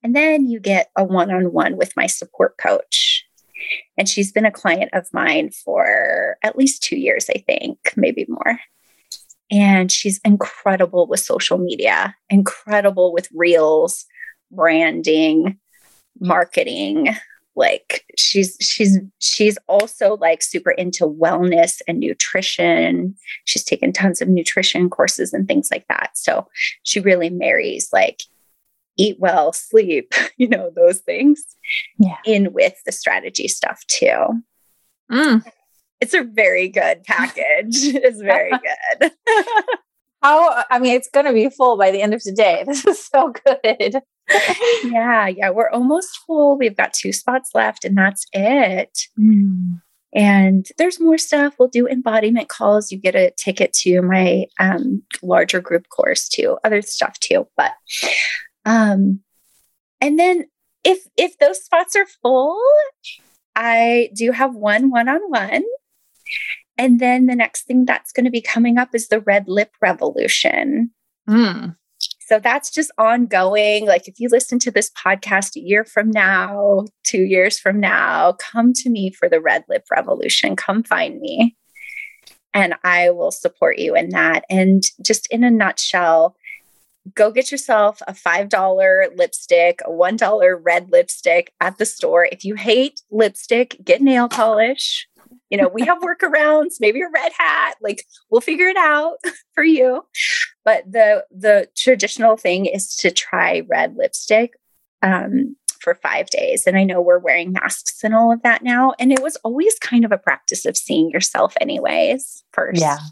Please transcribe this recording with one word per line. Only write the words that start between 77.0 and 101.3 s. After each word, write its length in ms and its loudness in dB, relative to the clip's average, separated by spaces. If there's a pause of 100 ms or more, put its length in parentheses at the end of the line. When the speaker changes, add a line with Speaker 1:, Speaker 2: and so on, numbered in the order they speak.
Speaker 1:
two 180 0
years 360 2
from 200 -2
now, 640 0
come 340 0
to 140 -4
me 240 -2
for 160 -2
the 120 2
Red 280 -2
Lip 220 -4
Revolution. 640 -2
Come 260 -2
find 380 -4
me. 360 -2 (1000)
And 200 0 (100)
I 260 2
will 220 -2
support 460 -2
you 160 -4
in 160 0
that. 380 -2
And 340 4 (200)
just 280 -2
in 140 2
a 60 4
nutshell, 840 0 (800)
go 160 4
get 220 -2
yourself 560 0
a 60 -12
five 340 -2
dollar 640 2
lipstick, 720 2
a 80 -8
one 240 0
dollar 400 2
red 340 -2
lipstick 680 2
at 180 -2
the 80 -2
store. 460 2
If 120 -18
you 100 -6
hate 560 0
lipstick, 760 -2
get 160 4
nail 280 2
polish. 800 -2 (440)
You 80 -2
know, 100 4
we 160 -4
have 140 0
<laughs> 40 -8
workarounds, 800 0
maybe 220 0
a 100 -6
red 240 -2
hat, 460 -2
like, 220 -8 (260)
we'll 100 4
figure 280 0
it 80 -2
out 400 0 (180)
<laughs> 200 -20
for 100 0
you. 400 2 (600)
But 280 2
the, 320 4 (120)